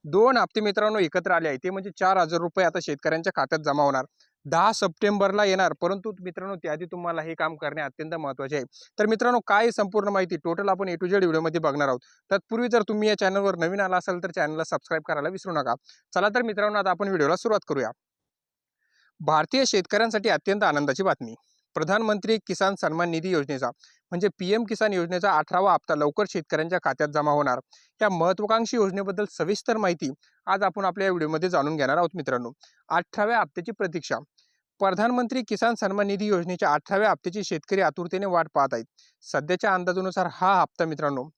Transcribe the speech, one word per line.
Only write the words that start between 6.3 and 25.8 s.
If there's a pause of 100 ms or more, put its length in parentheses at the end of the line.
त्याआधी
तुम्हाला
हे
काम
करणे
अत्यंत
महत्त्वाचे
आहे. (340)
तर
मित्रांनो
काय
आहे
संपूर्ण
माहिती
टोटल
आपण
A
to
Z
व्हिडिओमध्ये
बघणार
आहोत. (320)
तत्पूर्वी
जर
तुम्ही
या
चॅनलवर
नवीन
आला
असाल
तर
चॅनलला
सबस्क्राईब
करायला
विसरू
नका. (380)
चला
तर
मित्रांनो
आता
आपण
व्हिडिओला
सुरुवात
करूया. (1300)
भारतीय
शेतकऱ्यांसाठी
अत्यंत
आनंदाची
बातमी. (400)
प्रधानमंत्री (100)
किसान
सन्मान
निधी
योजनेचा (420)
म्हणजे (120)
पीएम
किसान
योजनेचा
अठरावा
हप्ता